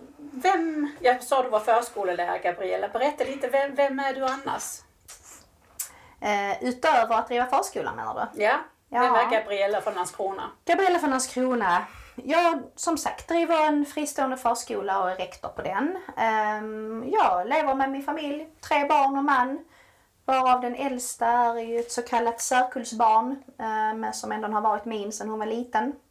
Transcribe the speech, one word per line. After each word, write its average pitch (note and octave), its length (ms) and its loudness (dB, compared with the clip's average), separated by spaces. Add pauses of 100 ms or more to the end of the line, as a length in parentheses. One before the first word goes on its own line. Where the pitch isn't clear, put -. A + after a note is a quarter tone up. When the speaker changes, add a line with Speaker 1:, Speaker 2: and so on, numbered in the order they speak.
(180)
Speaker 1:
vem, D4+ 840 0
jag B3 240 4
sa C4+ 200 2
du B3+ 60 -4
var G#3+ 100 2
förskollärare, F3+ 840 0
Gabriella. F#3 440 -2
Berätta B3+ 360 0
lite, C4+ 260 -6
vem, C#4 260 0
vem C4+ 240 2
är C4+ 140 -2
du C4 120 -4
annars? C#4 560 -6 (1400)
Speaker 2:
Eh, G3+ 420 -2
utöver B3 520 4
att A3+ 120 0
driva B3 180 0
förskola, B3+ 480 -2
menar A2+ 420 -6
du? G#3 80 -2
Speaker 1:
Ja. B3 140 4 (320)
Vem B3 140 2
Speaker 2:
Ja. A#3 180 4
Speaker 1:
är - 100 2
Gabriella G3+ 500 0
från - 120 -2
Landskrona? F#3+ 580 -6 (140)
Speaker 2:
Gabriella F4 340 4
från D4+ 100 0
Landskrona. B3 760 0 (300)
Jag, D#4+ 440 2 (160)
som - 220 -2
sagt, - 300 -6
driver E4 400 2
en D4 180 2
fristående C#4+ 520 -4
förskola G3+ 640 0
och F3+ 80 0
är F#3 40 -4
rektor F#3 340 -8
på - 120 -10
den. C4+ 360 -2 (200)
Ehm, A3 920 -2
jag A3+ 400 2
lever C#4 280 2
med C#4 160 0
min C#4 120 -6
familj, D4+ 440 -6 (140)
tre C#4+ 240 2
barn C#4 320 4
och C4+ 60 0
man. C4+ 420 2 (600)
Varav B3+ 360 4
den B3 140 -4
äldsta B3 540 -4
är A#3 300 4
ju A#3 200 -2
ett A#3 120 -4
så A#3+ 100 -4
kallat A#3 400 0
särkullsbarn, A#3+ 880 2 (280)
eh, A3 380 -2
men A3 160 -4
som G#3+ 180 -8
ändå G#3+ 160 -4
har G#3+ 140 0
varit G#3+ 240 0
min G#3+ 260 -6
sedan G#3+ 180 -8
hon A3 100 -6
var G#3+ 60 -4
liten. A#3+ 500 -2 (160)